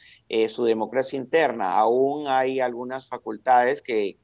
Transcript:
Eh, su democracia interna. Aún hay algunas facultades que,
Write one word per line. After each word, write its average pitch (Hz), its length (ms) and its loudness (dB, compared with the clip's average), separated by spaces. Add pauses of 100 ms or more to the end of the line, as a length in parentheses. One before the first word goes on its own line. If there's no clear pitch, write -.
(300)
Eh, 110 180 2
su 120 160 -4
democracia 117 540 -2
interna. 120 560 0
Aún 131 540 2
hay 131 320 0
algunas 127 480 -6
facultades 123 720 0
que, 104 420 -2